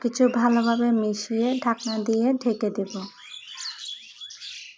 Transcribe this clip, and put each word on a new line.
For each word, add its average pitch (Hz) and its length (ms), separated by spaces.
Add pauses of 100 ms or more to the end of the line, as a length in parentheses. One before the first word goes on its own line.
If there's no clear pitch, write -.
কিছু 240 280
ভালোভাবে 233 640
মিশিয়ে 220 560 (120)
ঢাকনা 226 380
দিয়ে 220 340
ঢেকে 226 380
দেব। 196 220 (1900)